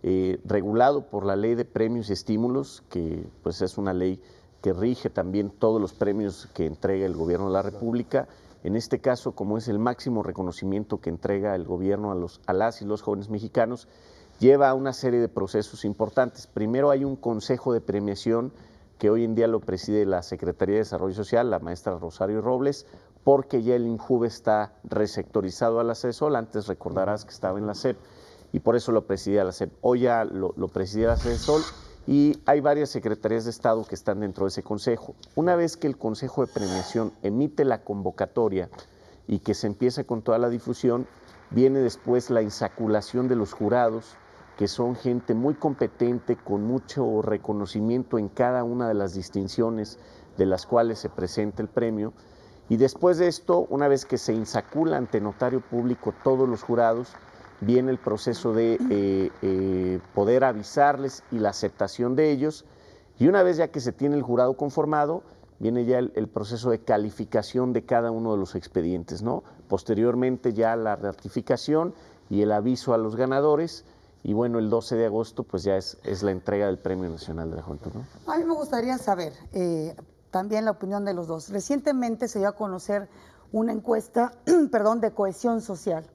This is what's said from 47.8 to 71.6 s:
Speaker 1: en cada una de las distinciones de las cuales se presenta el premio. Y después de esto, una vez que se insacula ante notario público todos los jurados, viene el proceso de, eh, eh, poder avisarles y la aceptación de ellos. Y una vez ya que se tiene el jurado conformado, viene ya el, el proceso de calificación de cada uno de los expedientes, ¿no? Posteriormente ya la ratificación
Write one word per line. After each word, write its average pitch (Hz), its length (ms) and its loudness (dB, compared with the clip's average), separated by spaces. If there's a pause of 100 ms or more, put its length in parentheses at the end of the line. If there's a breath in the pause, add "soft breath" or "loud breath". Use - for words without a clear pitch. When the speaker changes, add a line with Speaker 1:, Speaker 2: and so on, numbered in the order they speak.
Speaker 1:
en 101 100 -2
cada 123 360 0
una 120 240 -2
de 107 60 0
las 98 200 -2
distinciones 104 840 -4 (400 loud breath)
de 95 80 4
las 92 200 0
cuales 117 320 2
se 107 100 -8
presenta 101 540 -4
el 104 60 -4
premio. 113 440 -2 (560 loud breath)
Y 113 80 2
después 170 420 4
de 175 80 4
esto, 175 440 0
una 143 180 2
vez 135 160 2
que 123 140 -2
se - 140 -2
insacula 139 640 -2
ante 120 240 -2
notario 123 400 -2
público 120 520 -2 (100)
todos 131 260 4
los 113 140 -4
jurados, 117 460 2 (540 loud breath)
viene 123 280 4
el 127 80 0
proceso 117 540 -2
de, 113 260 2 (120)
eh, 98 400 2 (120)
eh, 92 580 0 (140)
poder 120 300 4
avisarles 135 880 0
y 120 60 -2
la 104 100 2
aceptación 107 640 -2
de 151 160 4
ellos. 147 340 -2 (540 loud breath)
Y 127 100 6
una 196 140 6
vez 180 140 4
ya 160 120 2
que 151 120 -6
se 120 120 -2
tiene 143 220 0
el 143 80 0
jurado 123 340 2
conformado, 151 640 0 (360 loud breath)
viene 117 260 0
ya 123 140 2
el, 123 160 -2
el 107 140 -2
proceso 113 420 -4
de 113 100 2
calificación 113 920 -2
de 107 140 -2
cada 117 240 2
uno 113 220 -2
de 104 60 0
los 92 160 -4
expedientes, 85 680 -4
¿no? 120 200 -2 (260 loud breath)
Posteriormente 120 840 0
ya 113 240 0
la 110 200 -2
ratificación 131 1000 -2 (340 loud breath)